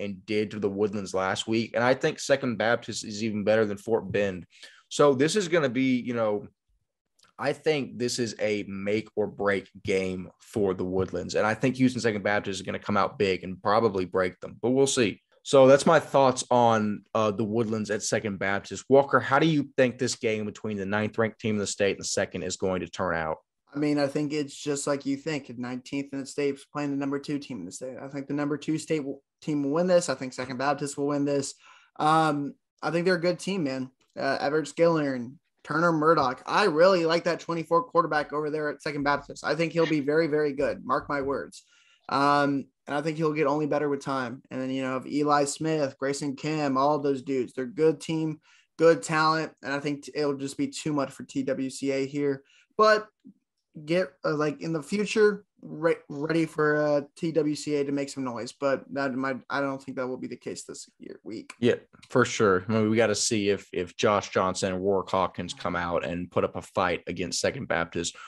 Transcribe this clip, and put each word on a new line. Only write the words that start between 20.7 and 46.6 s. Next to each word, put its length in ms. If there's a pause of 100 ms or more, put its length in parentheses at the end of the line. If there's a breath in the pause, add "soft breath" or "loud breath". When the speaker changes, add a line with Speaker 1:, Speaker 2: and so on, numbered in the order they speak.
Speaker 1:
the 80
ninth 320
ranked 220
team 160
in 40
the 60
state 300
and 60
the 40
second 380
is 140
going 240
to 60
turn 280
out? 240 (340)
Speaker 2:
I 60
mean, 180
I 80
think 280
it's 220
just 300
like 220
you 100
think. 400
Nineteenth 560
in 60
the 80
state 260
is 180
playing 200
the 40
number 220
two 220
team 180
in 80
the 60
state. 280
I 80
think 200
the 80
number 200
two 220
state 260
will, 200 (180)
team 220
will 80
win 160
this. 220
I 40
think 200
Second 240
Baptist 380
will 120
win 180
this. 300 (440 soft breath)
Um, 540 (300)
I 80
think 140
they're 100
a 40
good 200
team, 240
man. 260 (260)
Uh, 240
Everett 280
Skiller 480
and 240 (240)
Turner 280
Murdoch. 540
I 200
really 380
like 200
that 160
twenty-four 460
quarterback 460
over 200
there 180
at 140
Second 180
Baptist. 420
I 120
think 180
he'll 140
be 140
very, 260
very 260
good. 320
Mark 240
my 120
words. 420 (460 soft breath)
Um, 560 (220)
and 100
I 40
think 140
he'll 160
get 160
only 200
better 200
with 160
time. 460
And 100
then, 100
you 120
know, 120
have 140
Eli 380
Smith, 520
Grayson 380
Kim, 400